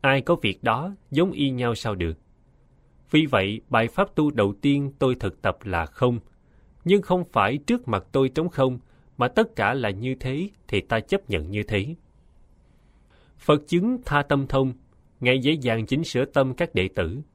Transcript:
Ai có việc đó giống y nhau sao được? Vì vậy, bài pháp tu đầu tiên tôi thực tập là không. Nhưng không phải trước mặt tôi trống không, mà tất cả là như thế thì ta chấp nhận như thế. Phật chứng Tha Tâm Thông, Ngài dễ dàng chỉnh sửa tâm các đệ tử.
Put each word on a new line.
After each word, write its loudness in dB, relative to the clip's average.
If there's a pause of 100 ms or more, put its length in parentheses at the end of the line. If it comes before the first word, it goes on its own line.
Ai 2
có 2
việc -4
đó -2 (160)
giống 2
y -2
nhau -2
sao -6
được? -4 (920)
Vì 4
vậy, 0
bài 2
pháp -2
tu 2
đầu 0
tiên 0
tôi 2
thực -6
tập -2
là -2
không. -2 (680)
Nhưng 4
không 0
phải 2
trước -2
mặt -2
tôi 2
trống -2
không, 0 (380)
mà 0
tất 0
cả 2
là -2
như -6
thế -6 (180)
thì -2
ta -2
chấp -4
nhận -4
như -4
thế. -4 (1400)
Phật 2
chứng 0
Tha 0
Tâm 0
Thông, 0 (460)
Ngài 4
dễ 2 (100)
dàng 0
chỉnh -2
sửa -2
tâm 0
các -4
đệ 0
tử. -4 (160)